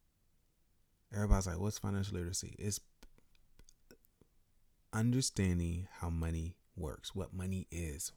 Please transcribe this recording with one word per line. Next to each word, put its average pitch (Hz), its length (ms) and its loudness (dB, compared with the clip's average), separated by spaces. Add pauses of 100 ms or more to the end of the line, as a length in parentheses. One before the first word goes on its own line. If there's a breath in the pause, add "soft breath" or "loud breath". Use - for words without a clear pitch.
(1120)
Everybody's 98 340 6
like, 85 120 -2
"What's 104 180 -2
financial 98 380 0
literacy?" 90 420 -4
It's 101 220 -2 (2250)
understanding 95 960 2 (120)
how 87 100 -2
money 82 460 -2 (220)
works, - 360 -8
what 92 200 -6
money 92 360 -4
is, 82 480 -6